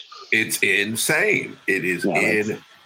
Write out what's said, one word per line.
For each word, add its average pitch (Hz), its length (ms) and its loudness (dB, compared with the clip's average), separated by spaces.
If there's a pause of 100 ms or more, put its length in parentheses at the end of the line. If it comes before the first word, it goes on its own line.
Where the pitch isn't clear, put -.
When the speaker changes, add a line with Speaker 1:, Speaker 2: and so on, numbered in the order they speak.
(300)
Speaker 1:
It's 110 280 0
insane. 110 1000 0 (100)
It 95 180 0
is 87 200 -2
Speaker 2:
Yeah, 104 400 2
that's 104 160 -4 (260)